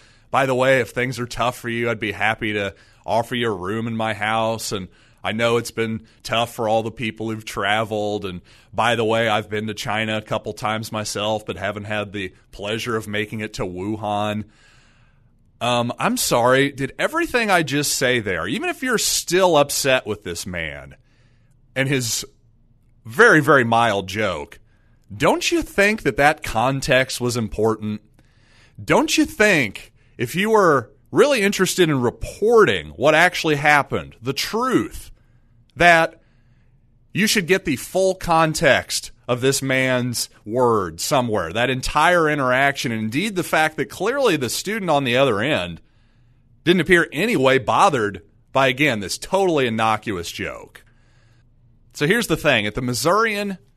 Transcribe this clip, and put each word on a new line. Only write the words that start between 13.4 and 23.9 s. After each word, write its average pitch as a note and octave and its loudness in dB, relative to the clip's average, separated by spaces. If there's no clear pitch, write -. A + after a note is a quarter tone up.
to B2 -6
Wuhan." G#2 -4
Um, A#2+ 0
I'm G#3+ -2
sorry, C3 2
did C3+ -6
everything A#3+ -2
I F3 2
just C#3+ -2
say B2+ 0
there, F#2 -2
even B3 -6
if - -8
you're B3 0
still F3 2
upset C#3 2
with G#2 -6
this E2+ -8
man D2 -10
and C3 -2
his B2+ -2
very, D#3+ 6
very C3+ 6
mild A2+ 2